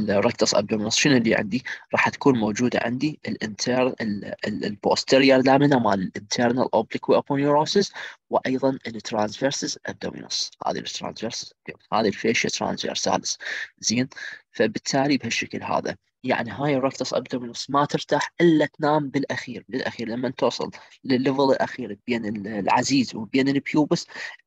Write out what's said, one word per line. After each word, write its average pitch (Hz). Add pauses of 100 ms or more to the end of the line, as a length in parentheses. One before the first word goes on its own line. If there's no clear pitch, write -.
(100)
الركتس 104
ابدومينس، 104
شنو 143
اللي 113
عندي؟ 110 (280)
راح -
تكون 127
موجودة 107
عندي 135
الانتر-، 123
ال، 104 (220)
ال، 104
البوستيريور 131
لامينا 139
مال 98
الانترنال 120
اوبليك -
وابونيوروسيس، 147 (380)
وايضًا 131
الترانسفيرسس 110
ابدومينس. - (160)
هذه 85
الترانسفيرسس، - (380)
هذه 110
الفيشيا -
ترانسفيرساليس. - (400)
زين، 127 (440)
فبالتالي 135
بهالشكل -
هذا، - (280)
يعني 120
هاي 139
الركتس 131
ابدومينس 123
ما 143
ترتاح -
الا 156
تنام 147
بالاخير، 127
بالاخير 113
لما 120
توصل - (340)
للليفل 135
الاخير 120
بين 113
ال-، 104
العزيز 117
وبين 131
البيوبس، 147 (400)